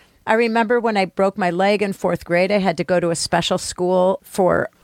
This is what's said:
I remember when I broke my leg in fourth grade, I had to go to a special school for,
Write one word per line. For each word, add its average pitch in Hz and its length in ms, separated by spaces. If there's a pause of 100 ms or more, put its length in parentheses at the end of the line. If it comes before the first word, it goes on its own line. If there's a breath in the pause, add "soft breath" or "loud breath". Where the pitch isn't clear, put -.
(280 soft breath)
I 220 60
remember 226 440
when 220 200
I 190 80
broke 196 320
my 185 120
leg 190 320
in 196 120
fourth 175 320
grade, 180 260
I 208 60
had 190 180
to 175 80
go 175 160
to 170 80
a 165 80
special 175 400
school 185 680
for, 170 460 (140)